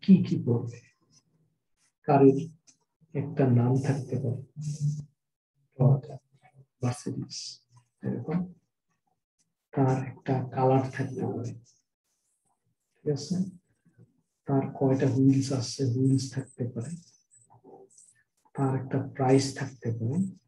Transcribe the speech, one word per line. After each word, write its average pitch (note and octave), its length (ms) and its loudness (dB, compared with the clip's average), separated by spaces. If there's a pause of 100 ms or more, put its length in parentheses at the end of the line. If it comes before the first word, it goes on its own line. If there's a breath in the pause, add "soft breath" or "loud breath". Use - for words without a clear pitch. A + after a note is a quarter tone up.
কি F#3+ 220 8
কি - 220 -2
পড়বে? A#2 360 -2 (1200)
কারের C#3 440 6 (680)
একটা C3 340 0
নাম B2 340 4
থাকতে - 340 -4
পারে, A2+ 280 -6 (1300)
টয়োটা, C#3 400 2 (640)
Mercedes, - 760 -8 (440)
এরকম। C3 500 -6 (1160)
তার C3+ 360 0
একটা - 440 -4
color C3 400 2
থাকতে - 300 -8
পারে, A2+ 320 -6 (1400)
ঠিক - 180 -4
আছে? D#3 220 -6 (1080)
তার C3+ 280 0
কয়টা C3+ 340 2
হুইলস C3+ 440 4
আছে, C3 340 -4
হুইলস C3 460 0
থাকতে B2+ 380 -8
পারে। C#3 260 -10 (1600)
তার C3 320 -2
একটা - 300 -4
price C3+ 420 2
থাকতে - 340 -8
পারে C3+ 440 -2 (120)